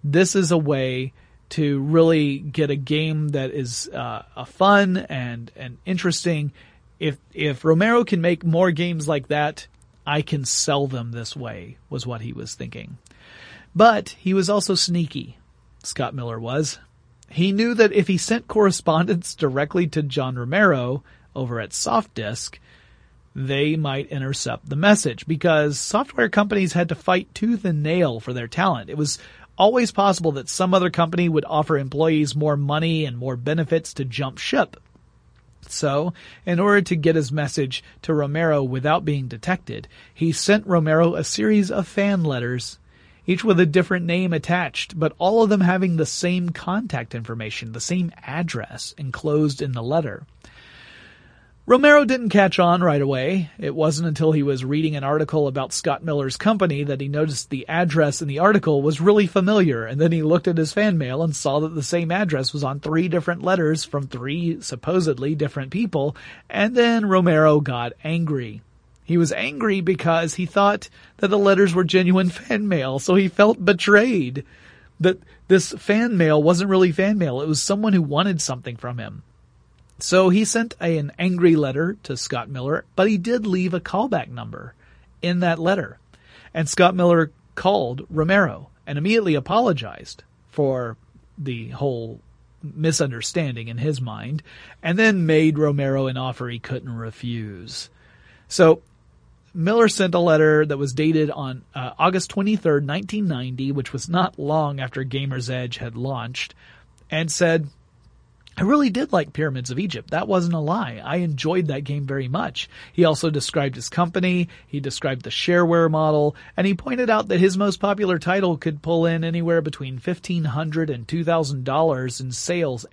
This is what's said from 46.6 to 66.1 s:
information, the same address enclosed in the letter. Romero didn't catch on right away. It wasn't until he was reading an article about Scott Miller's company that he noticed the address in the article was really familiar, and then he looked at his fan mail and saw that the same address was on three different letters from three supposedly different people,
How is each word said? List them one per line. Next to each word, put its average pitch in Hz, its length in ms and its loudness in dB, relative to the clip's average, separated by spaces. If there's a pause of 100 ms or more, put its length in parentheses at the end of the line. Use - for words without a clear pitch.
information, 113 560 -10
the 117 80 -10
same 175 320 -2 (160)
address 139 680 -6
enclosed 147 640 -2
in 143 120 -4
the 120 100 -6
letter. 135 460 -4 (1400)
Romero 294 380 6
didn't 247 240 0
catch 196 320 4
on 175 240 4
right 147 180 2
away. 139 560 -2
It 147 160 -6
wasn't 156 360 0
until 156 240 2
he 147 100 2
was 135 220 -2
reading 151 320 -2
an 135 80 -6
article 147 420 0
about 135 240 -4
Scott - 320 -4
Miller's 143 320 -2
company 185 480 0
that 139 160 -4
he 139 80 -6
noticed 147 420 -4
the 135 200 -6
address 160 520 0
in 156 60 -6
the 139 120 -4
article 170 420 4
was 147 180 0
really 202 280 6
familiar, 180 580 2
and 123 120 -6
then 160 140 4
he 165 120 0
looked 160 260 4
at 170 80 0
his 156 160 0
fan 208 240 2
mail 139 260 -2
and 160 100 -2
saw 143 280 0
that 160 120 -4
the 156 80 -4
same 170 300 -2
address 160 400 -2
was 143 140 -4
on 143 160 -6
three 160 260 0
different 170 360 -2
letters 160 420 0
from 139 220 -6
three 147 520 -6
supposedly 151 760 -2
different 139 360 -6
people, 165 460 -2 (320)